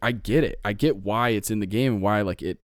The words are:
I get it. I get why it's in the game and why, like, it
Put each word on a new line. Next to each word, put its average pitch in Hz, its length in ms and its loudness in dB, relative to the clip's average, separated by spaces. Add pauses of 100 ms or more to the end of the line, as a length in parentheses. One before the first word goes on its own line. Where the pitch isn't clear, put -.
I 117 100 0
get 120 320 0
it. - 180 -6
I 104 120 -2
get 139 240 2
why 107 320 0
it's 107 200 0
in 107 100 0
the 104 60 -2
game 117 280 2
and 98 80 0
why, 104 180 2
like, 92 220 -2
it 87 220 -4